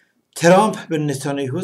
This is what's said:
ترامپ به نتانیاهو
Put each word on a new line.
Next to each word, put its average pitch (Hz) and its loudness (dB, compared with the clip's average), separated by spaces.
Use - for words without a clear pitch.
ترامپ 190 2
به 160 -4
نتانیاهو 143 -4